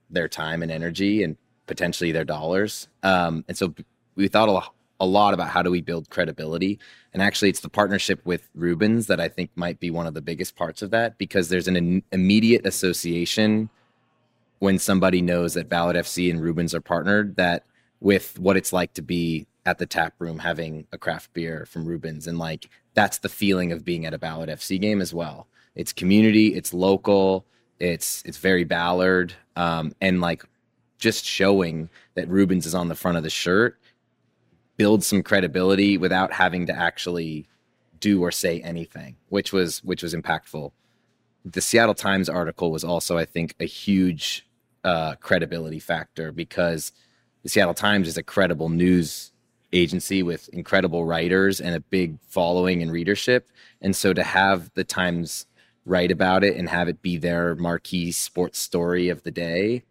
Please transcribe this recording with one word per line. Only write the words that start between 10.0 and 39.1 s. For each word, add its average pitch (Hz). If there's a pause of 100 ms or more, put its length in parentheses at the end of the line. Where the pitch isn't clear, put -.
of 80
the 78
biggest 85
parts 82
of 101
that, 113
because 92
there's 90
an 92
in-, 87 (100)
immediate 107
association 95 (920)
when 98
somebody 92
knows 87
that 82
Ballad 87
F 85
C 90
and 85
Rubens 82
are 82
partnered, 95
that 87 (360)
with 98
what 95
it's -
like 90
to 85
be 82 (200)
at 90
the 90
tap 82
room 82
having 78
a -
craft -
beer 82
from 82
Rubens. 80
And, 85
like, 80 (260)
that's 104
the 101
feeling 92
of 82
being 82
at 80
a 78
Ballad 80
F 76
C 95
game 104
as 87
well. 82 (260)
It's -
community, 107
it's -
local, 95 (340)
it's, -
it's -
very 90
Ballard. 90 (220)
Um, 85
and, 92
like, 85 (540)
just -
showing 87 (240)
that 85
Rubens 92
is 80
on 87
the 80
front 87
of 80
the 78
shirt 101 (960)
builds 104
some 95
credibility 95
without 92
having 90
to 78
actually 82 (540)
do 101
or 87
say 85
anything, 82 (120)